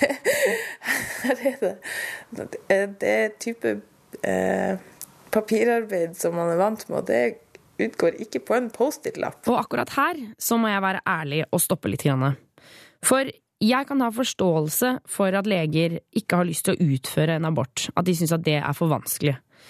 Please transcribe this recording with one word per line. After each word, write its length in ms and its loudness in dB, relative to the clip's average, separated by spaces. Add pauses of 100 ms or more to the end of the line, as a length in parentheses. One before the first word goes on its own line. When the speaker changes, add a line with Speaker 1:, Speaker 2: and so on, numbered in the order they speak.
(420)
Speaker 1:
<laughs> 840 -2
Her 280 0
er 80 -6
det, 880 -6 (520)
det 120 0
er 280 2
type, 380 -4 (460)
eh, 520 0 (560)
papirarbeid 880 0
som 160 -2
man 160 0
er 80 2
vant 280 0
med, 120 -4
og 80 -4
det 160 2 (560)
utgår 420 0
ikke 240 -6
på 80 0
en 160 0
Post-it-lapp. 680 -4 (100)
Speaker 2:
Og 80 4
akkurat 380 -4
her 240 0 (180)
så 240 -2
må 80 2
jeg 140 0
være 180 0
ærlig 380 -2 (100)
og 140 0
stoppe 260 -2
litt, 160 -2
Janne. 300 4 (640)
For 240 2 (320)
jeg 320 2
kan 160 2
ha 80 2
forståelse 800 2 (180)
for 240 2
at 160 0
leger 480 2 (160)
ikke 300 2
har 20 2
lyst 240 -4
til 80 2
å 160 4
utføre 460 0
en 100 -2
abort, 380 -2 (100)
at 80 2
de 80 2
synes 240 2
at 80 -6
det 160 4
er 160 -2
for 160 2
vanskelig. 400 -2 (360)